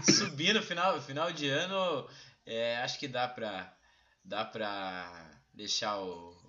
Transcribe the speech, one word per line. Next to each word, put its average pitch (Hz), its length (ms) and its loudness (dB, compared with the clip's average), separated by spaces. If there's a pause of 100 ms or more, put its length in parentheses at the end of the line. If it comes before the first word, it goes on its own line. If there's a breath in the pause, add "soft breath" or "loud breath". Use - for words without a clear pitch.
subindo 180 580 6
final, 175 400 2
final 147 300 -2
de 151 180 -2
ano, 170 600 0 (360 loud breath)
é, 117 340 0
acho 131 200 -2
que 147 80 -4
dá 123 220 0
pra, 101 440 -6 (520)
dá 101 200 -2
pra 92 840 -6 (240)
deixar 104 460 -2
o, 87 360 -8 (120)